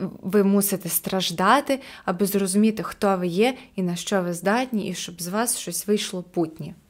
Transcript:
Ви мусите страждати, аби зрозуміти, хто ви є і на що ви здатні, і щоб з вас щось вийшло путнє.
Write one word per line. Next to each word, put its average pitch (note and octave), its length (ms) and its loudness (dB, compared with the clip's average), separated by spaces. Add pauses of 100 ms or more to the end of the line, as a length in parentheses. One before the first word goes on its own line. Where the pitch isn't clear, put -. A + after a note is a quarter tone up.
(220)
Ви G3 220 4
мусите G3 440 2
страждати, F#3+ 920 2 (240)
аби G3 220 0
зрозуміти, G3+ 560 2
хто G3 340 0
ви F3+ 100 -2
є G#3 280 2 (220)
і F#3+ 60 -2
на F3 140 0
що F#3+ 260 0
ви F3 120 -2
здатні, G#3 540 0
і F#3 60 -6
щоб F3 280 -10
з E3+ 60 -6
вас A3 300 -2
щось - 280 -8
вийшло G3+ 360 -2
путнє. D#3+ 520 -4 (160)